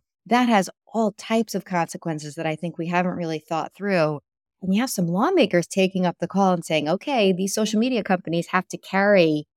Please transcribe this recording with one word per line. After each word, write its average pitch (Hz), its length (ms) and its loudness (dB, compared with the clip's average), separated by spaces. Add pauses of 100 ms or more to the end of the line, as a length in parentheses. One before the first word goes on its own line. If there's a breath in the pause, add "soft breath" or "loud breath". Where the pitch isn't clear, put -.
(260)
that 240 220 2
has 202 220 2 (240)
all 214 180 0
types 226 420 -2
of 185 100 -6
consequences 165 720 -6
that 160 120 -6
I 156 100 -2
think 170 220 -8
we 165 100 -6
haven't 175 280 0
really 160 220 -4
thought 156 360 -6
through. 165 460 0 (400)
And 185 140 -2
you 208 60 2
have 262 100 -2
some 175 180 -2
lawmakers 214 580 2
taking 185 400 0
up 170 140 -2
the 170 80 -4
call 190 240 2
and 170 120 -2
saying, 151 240 0
"Okay, 202 440 0
these 190 220 -2
social 214 260 0
media 240 240 0
companies 170 440 -2
have 185 200 -2
to 175 100 -10
carry, 180 680 2 (100)